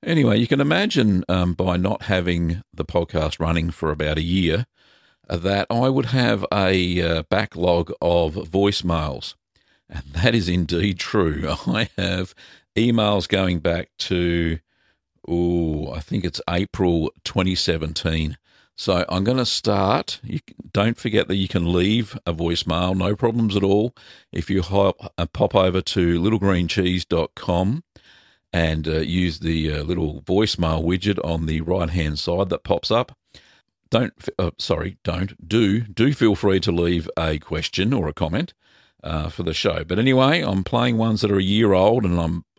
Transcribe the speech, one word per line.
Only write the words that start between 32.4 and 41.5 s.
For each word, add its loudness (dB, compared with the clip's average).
that -4
pops -4
up. -2
Don't, 0
f-, -8
uh, 0
sorry, -4
don't, -6
do, 2
do 0
feel 4
free 2
to -2
leave 0
a -2
question -2
or -2
a -8
comment, -4
uh, -4
for -10
the -4
show. -2
But -2
anyway, 4
I'm -2
playing 0
ones 0
that 0
are 4
a 2
year 4